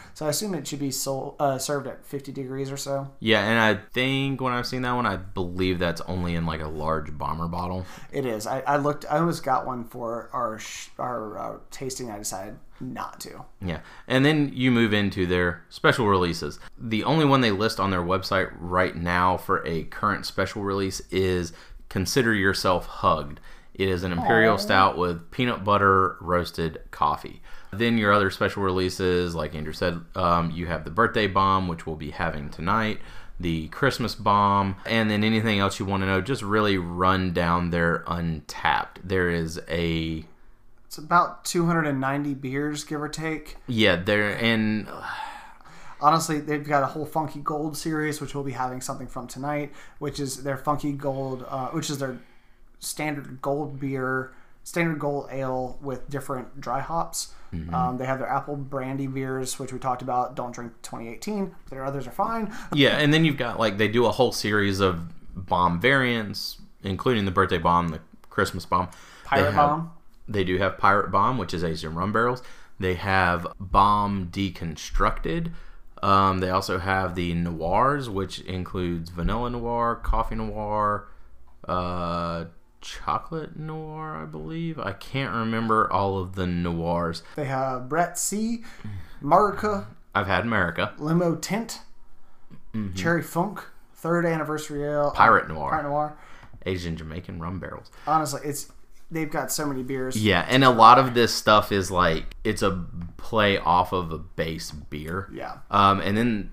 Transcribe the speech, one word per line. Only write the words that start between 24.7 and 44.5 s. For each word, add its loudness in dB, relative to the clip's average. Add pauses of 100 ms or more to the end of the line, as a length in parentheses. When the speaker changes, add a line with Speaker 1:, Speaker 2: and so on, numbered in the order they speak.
Speaker 2:
with -2
peanut -2
butter 6
roasted -2 (100)
coffee. -4 (320)
Then 2
your 6
other 6
special 0
releases, 2
like -4
Andrew -6
said, -2 (160)
um, 4
you -4
have -4
the -8
birthday 2
bomb, 4
which -6
we'll -6
be -8
having -4
tonight, -2 (380)
the -2
Christmas 0
bomb, 2
and 2
then 2
anything 2
else 2
you -2
wanna 0
know, 2
just -2
really 4
run 2
down 2
their 2
Untappd. -2
There 2
is -2
a -2 (640)
Speaker 1:
It's -16
about 2
two 0
hundred 2
and 0
ninety 0
beers, -4
give -6
or -6
take. -8 (100)
Speaker 2:
Yeah, 6
there, 2
and 0 (1120)